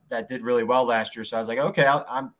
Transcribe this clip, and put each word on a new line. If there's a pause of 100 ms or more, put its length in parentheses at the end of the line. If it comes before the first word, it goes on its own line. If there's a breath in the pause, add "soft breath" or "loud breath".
that
did
really
well
last
year.
So
I
was
like,
"Okay,
I'll,
I'm,